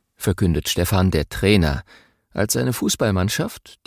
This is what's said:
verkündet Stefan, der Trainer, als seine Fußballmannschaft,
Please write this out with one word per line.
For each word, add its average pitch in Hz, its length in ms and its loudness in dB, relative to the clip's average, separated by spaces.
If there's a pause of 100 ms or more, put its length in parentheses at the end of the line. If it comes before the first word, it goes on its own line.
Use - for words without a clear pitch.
(160)
verkündet 87 540 0
Stefan, 92 400 2
der 78 180 0
Trainer, 90 540 2 (540)
als 107 180 -2
seine 127 180 -2
Fußballmannschaft, 113 1160 -2